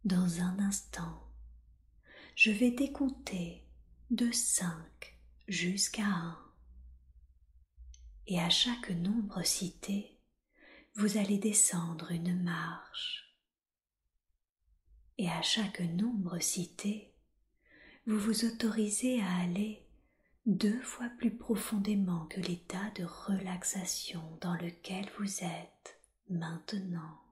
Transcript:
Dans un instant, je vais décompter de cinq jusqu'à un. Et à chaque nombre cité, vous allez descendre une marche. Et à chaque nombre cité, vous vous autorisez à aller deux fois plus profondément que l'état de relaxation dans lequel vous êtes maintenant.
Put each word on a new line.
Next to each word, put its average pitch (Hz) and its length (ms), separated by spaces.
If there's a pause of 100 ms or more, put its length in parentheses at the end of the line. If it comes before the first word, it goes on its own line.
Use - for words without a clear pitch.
Dans 180 360
un 185 200
instant, 170 720 (1000)
je - 160
vais 240 200
décompter 240 960 (440)
de 240 200
cinq - 880 (280)
jusqu'à 190 580
un. 170 340 (1900)
Et 175 140
à 170 100
chaque 240 400
nombre 190 540
cité, - 800 (760)
vous 208 220
allez 202 200
descendre 170 760
une 175 300
marche. - 920 (1800)
Et 180 120
à 165 120
chaque 202 400
nombre 175 580
cité, - 760 (920)
vous 214 120
vous 214 280
autorisez 220 760
à 180 180
aller 196 460 (600)
deux 214 360
fois - 360
plus 220 180
profondément 196 920
que - 120
l'état 185 520
de 185 120
relaxation 180 1400
dans 175 160
lequel 185 540 (100)
vous 196 240
êtes - 560 (300)
maintenant. 165 880 (120)